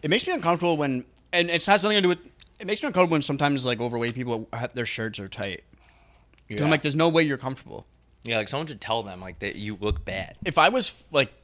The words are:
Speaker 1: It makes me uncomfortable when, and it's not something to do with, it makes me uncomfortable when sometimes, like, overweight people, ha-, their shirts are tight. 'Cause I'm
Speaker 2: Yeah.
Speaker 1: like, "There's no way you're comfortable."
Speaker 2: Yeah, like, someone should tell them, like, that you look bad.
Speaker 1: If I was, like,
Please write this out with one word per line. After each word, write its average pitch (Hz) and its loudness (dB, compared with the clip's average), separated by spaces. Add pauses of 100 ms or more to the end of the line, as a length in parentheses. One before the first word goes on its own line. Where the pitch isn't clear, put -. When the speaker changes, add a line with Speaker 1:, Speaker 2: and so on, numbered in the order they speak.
Speaker 1:
It 147 -4
makes 208 2
me 370 -2
uncomfortable 170 0
when, 135 -2 (300)
and 175 2
it's 170 0
not 202 6
something 208 2
to 196 4
do 180 4
with, 175 2 (400)
it 196 -10
makes 208 -2
me 311 -2
uncomfortable 175 4
when 147 4
sometimes, 143 0
like, 120 0
overweight 117 -2
people, 120 -6
ha-, 117 -6
their 120 -4
shirts 110 -6
are 98 -10
tight. 98 -8 (840)
'Cause 107 -6
I'm 147 2
Speaker 2:
Yeah. 156 4
Speaker 1:
like, 151 4
"There's 147 0
no 160 4
way 160 6
you're 143 0
comfortable." - -10 (380)
Speaker 2:
Yeah, 117 -2
like, 107 -2
someone 151 -6
should 123 -12
tell 113 -2
them, 92 -12
like, 92 -14
that - -6
you 104 -8
look 107 -2
bad. 92 -8
Speaker 1:
If 170 0
I 170 8
was, 240 0 (180)
like, 139 2 (100)